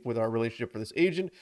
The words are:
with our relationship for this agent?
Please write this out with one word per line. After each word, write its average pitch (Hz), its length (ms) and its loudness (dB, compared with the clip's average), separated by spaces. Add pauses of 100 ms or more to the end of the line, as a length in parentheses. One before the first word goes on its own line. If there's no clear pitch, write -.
with 117 120 0
our 110 120 2
relationship 113 420 0
for 104 80 -8
this 110 160 -8
agent? 180 460 2